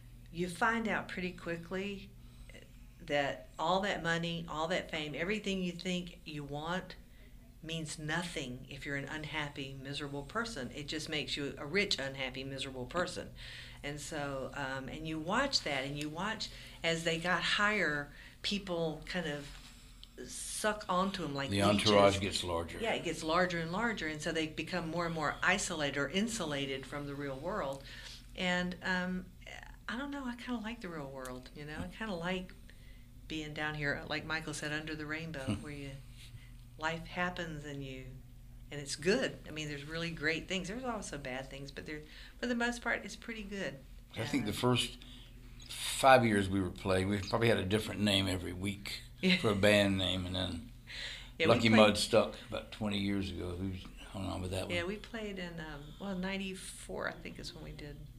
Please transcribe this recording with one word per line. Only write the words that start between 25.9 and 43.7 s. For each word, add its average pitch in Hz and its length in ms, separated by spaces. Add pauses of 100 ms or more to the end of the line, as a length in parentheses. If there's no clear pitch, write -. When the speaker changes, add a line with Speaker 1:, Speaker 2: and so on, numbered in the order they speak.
Speaker 1:
or 143 120
insulated 147 800
from 147 180
the 143 80
real 139 240
world. 147 460 (520)
And, 180 480
um, 185 420 (640)
I 214 100
don't 285 120
know, 277 160
I 240 100
kinda 240 260
like 226 200
the 185 80
real 156 200
world, 127 460
you 147 100
know? 151 140
I 175 160
kinda 220 200
like 185 360 (760)
being 151 260
down 151 220
here, 143 320
like 151 180
Michael 156 300
said, 147 180
under 156 220
the 151 100
rainbow, 156 400
Speaker 2:
Hmm. 131 160
Speaker 1:
where 143 120
you, 139 180 (880)
life 165 280
happens 175 580
and 139 180
you, 131 220 (680)
and 147 100
it's 139 140
good. 190 420 (100)
I - 40
mean, 151 160
there's 143 180
really 165 240
great 160 380
things. 185 200
There's 233 160
also 208 360
bad 135 320
things, 139 200
but - 140
there, 151 160 (380)
for 247 80
the 247 80
most 240 260
part, 233 240
it's 202 100
pretty 220 280
good. 190 340 (380)